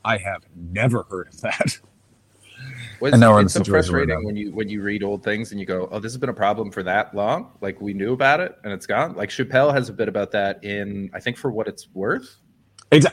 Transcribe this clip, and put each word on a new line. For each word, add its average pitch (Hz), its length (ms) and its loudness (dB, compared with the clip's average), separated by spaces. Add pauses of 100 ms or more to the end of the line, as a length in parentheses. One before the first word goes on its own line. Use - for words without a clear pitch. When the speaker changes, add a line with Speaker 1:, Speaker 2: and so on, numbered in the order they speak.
Speaker 1:
"I 110 140 2
have 92 260 -8 (280)
never 113 380 0
heard 90 180 -8
of - 140 -20
that." - 360 -4 (1200)
Speaker 2:
Was, 139 140 2
Speaker 1:
And 120 80 10
now 113 140 10
we're 104 60 8
in 101 40 6
Speaker 2:
it's 92 80 0
Speaker 1:
the - 60 0
Speaker 2:
so 95 60 2
Speaker 1:
situation - 280 2
we're 135 140 2
Speaker 2:
frustrating - 140 -2
Speaker 1:
in. - 40 -8
Speaker 2:
when 104 120 -6
you, 104 160 -8
when 104 180 -6
you 104 120 -6
read 101 200 -4
old 101 200 -4
things 104 280 -4
and 101 100 -10
you 92 60 -10
go, 92 260 -4
"Oh, 104 60 -6
this 110 140 -8
has 131 60 -12
been 131 120 -4
a 104 40 -6
problem 101 360 -2
for 98 140 -8
that 98 300 0
long? 113 360 -2 (100)
Like, 95 220 -8
we 101 100 -6
knew 98 220 -2
about 143 260 4
it 180 240 -8
and 104 80 -6
it's 92 140 -10
gone?" 135 300 -2
Like, 101 120 -6
Chappelle 135 460 2
has 120 160 0
a - 20 -12
bit 104 160 -4
about 101 220 -4
that 98 340 -2
in, 101 480 -8
I 95 80 -12
think, 120 160 -6
For 135 140 -4
What 107 180 -4
It's - 240 -14
Worth. 135 440 -6 (540)
Speaker 1:
Exa-, 147 220 8